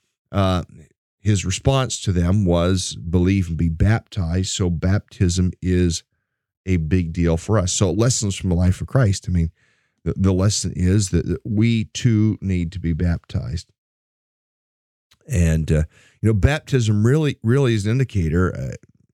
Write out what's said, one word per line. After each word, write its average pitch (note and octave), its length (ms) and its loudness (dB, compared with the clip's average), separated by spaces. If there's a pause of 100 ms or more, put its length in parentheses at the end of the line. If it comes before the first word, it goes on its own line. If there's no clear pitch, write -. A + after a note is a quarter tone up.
(320)
Uh, F#2 320 0 (540)
his G2 260 0
response B2+ 580 -2
to G#2 100 -4
them F2+ 340 0
was, F2 500 0
"Believe F2+ 520 0
and E2 100 -6
be E2+ 120 0
baptized." F#2+ 840 -2
So F2+ 180 -2
baptism F2+ 880 0
is F2+ 440 0 (640)
a F#2 100 2
big E2 360 0
deal E2 240 2
for G#2+ 200 -2
us. F2+ 160 -2
So G2 160 0
lessons G#2+ 460 0
from F#2 160 -4
the F2 40 2 (100)
life F#2 160 2
of D#2+ 60 -8
Christ. G#2+ 400 0
I F#2 40 -4
mean, E2 180 0 (540)
the, E2 120 -4
the F#2+ 180 2
lesson F#2+ 420 0
is F#2 340 2
that, E2+ 160 0
that - 180 -4
we A2+ 420 0
too A2 560 0
need F2+ 320 -2
to F2+ 60 -10
be E2+ 140 -2
baptized. E2 760 -4 (1600)
And, E2 440 0
uh, D#2 120 2 (380)
you G#2 60 0
know, A2 60 2
baptism G#2+ 680 0
really, C#3+ 380 2
really B2 320 2
is G2+ 120 -2
an A2 80 0
indicator. F2+ 600 0
Uh, B1+ 200 -8 (380)